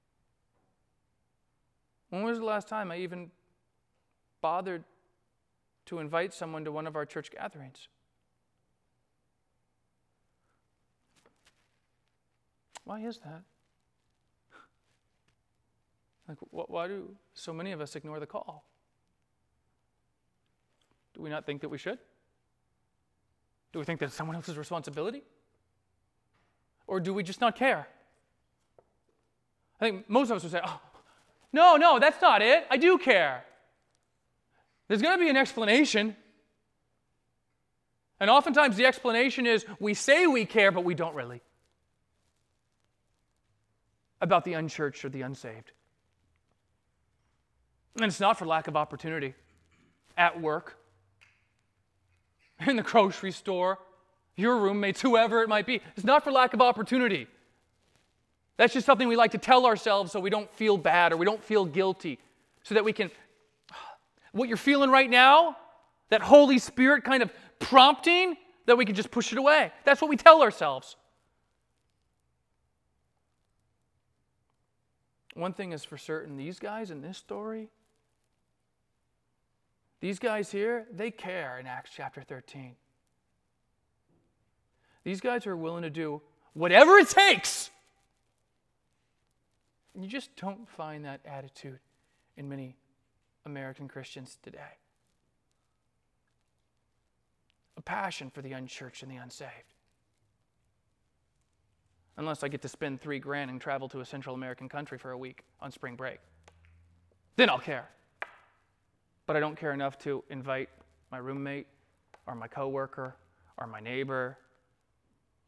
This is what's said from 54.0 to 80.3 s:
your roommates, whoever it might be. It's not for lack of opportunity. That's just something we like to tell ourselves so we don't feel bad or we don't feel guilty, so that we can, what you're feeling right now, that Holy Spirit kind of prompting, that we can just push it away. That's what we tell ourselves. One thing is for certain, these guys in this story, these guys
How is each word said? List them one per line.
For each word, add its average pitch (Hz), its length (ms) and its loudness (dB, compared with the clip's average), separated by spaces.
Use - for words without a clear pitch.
your 233 220 0
roommates, 202 440 -2
whoever 226 400 2
it 226 60 0
might 208 180 0
be. 247 160 -4
It's 208 100 -8
not 285 180 6
for 294 80 -4
lack 254 220 4
of 226 80 4
opportunity. 233 640 0
That's 240 160 4
just 254 120 -2
something 254 220 4
we 233 80 0
like 233 160 2
to 226 60 -4
tell 254 280 4
ourselves 202 460 0
so 208 80 -6
we 190 100 -4
don't 180 260 -4
feel 208 220 2
bad 170 360 2
or 165 40 0
we 175 80 -2
don't 214 180 -2
feel 208 200 0
guilty, 175 560 -4
so 208 120 -4
that 214 80 2
we 220 80 -2
can, 202 180 -6
what 233 160 -4
you're 226 80 -4
feeling 277 320 2
right 262 200 6
now, 277 460 8
that 214 120 4
Holy 269 380 10
Spirit 262 460 2
kind 254 180 0
of 190 80 -2
prompting, 302 760 6
that 240 120 8
we 254 60 2
can 202 120 -2
just - 160 -6
push - 200 -4
it 220 60 -6
away. 277 340 4
That's 277 160 4
what 302 80 0
we 277 80 2
tell 320 240 12
ourselves. 156 560 -2
One 175 200 -8
thing 185 180 -12
is 151 140 -12
for 147 120 -18
certain, 156 380 -12
these 151 240 -14
guys 208 320 -12
in 147 100 -16
this 180 160 -16
story, 214 520 -12
these 185 180 -8
guys 214 320 -6